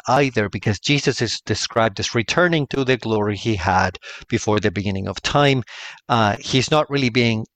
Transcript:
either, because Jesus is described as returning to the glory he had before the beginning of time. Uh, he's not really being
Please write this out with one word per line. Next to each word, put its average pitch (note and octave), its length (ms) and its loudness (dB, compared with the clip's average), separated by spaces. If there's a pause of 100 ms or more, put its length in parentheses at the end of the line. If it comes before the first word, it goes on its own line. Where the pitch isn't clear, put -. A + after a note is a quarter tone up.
either, B2 420 2
because G#2 300 -2
Jesus C#3+ 420 0
is A2+ 240 -4
described - 540 -2
as - 160 -4
returning D#3+ 560 2
to C#3 120 0
the B2+ 140 2
glory G#2 400 -2
he A2+ 180 -2
had F#2 440 0 (300)
before G#2 300 2
the G#2 120 0
beginning G2 360 -4
of G2 140 -8
time. C#3 400 2 (480)
Uh, A2+ 300 2
he's - 320 -2
not D3+ 180 2
really C#3 220 0
being A#2 340 0 (100)